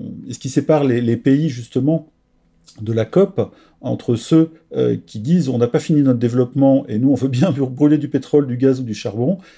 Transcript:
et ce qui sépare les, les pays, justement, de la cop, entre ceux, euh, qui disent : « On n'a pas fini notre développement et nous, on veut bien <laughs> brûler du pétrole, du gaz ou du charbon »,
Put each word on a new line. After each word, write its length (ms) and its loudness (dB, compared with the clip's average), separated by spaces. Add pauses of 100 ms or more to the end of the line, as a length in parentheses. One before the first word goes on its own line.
(260)
et 80 -12
ce 60 -14
qui 80 -10
sépare 380 0
les, 160 0
les 160 0
pays, 320 0
justement, 600 -4 (720)
de 120 -6
la 100 0
cop, 500 0 (280)
entre 340 -2
ceux, 360 2 (240)
euh, 200 0 (100)
qui 140 -14
disent : « 300 0
On 80 -2
n'a 100 2
pas 120 0
fini 220 2
notre 180 2
développement 680 2
et 100 -4
nous, 120 2
on 60 4
veut 120 -2
bien 240 2
<laughs> 0 -
brûler 460 0
du 120 -6
pétrole, 380 0
du 100 -6
gaz 220 2
ou 40 -8
du 100 -8
charbon », 440 -4 (200)